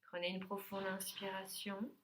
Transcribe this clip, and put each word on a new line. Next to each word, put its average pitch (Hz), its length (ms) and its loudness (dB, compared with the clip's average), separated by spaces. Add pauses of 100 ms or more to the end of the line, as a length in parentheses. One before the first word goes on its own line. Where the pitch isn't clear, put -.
(100)
Prenez 175 180 2
une 190 120 2
profonde 196 460 0
inspiration 190 920 0 (240)